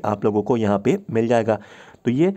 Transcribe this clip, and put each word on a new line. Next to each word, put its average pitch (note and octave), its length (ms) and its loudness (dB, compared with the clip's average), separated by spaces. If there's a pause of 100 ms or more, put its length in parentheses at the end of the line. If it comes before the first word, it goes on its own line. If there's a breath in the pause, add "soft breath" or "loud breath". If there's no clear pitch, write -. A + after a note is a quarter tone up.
आप G#2+ 200 -2
लोगों G#2+ 180 2
को B2 140 0
यहाँ G#2 240 0
पे C#3+ 180 0 (120)
मिल A2+ 180 0
जाएगा। A2+ 300 2 (460 loud breath)
तो A#2+ 60 0
ये E3 260 0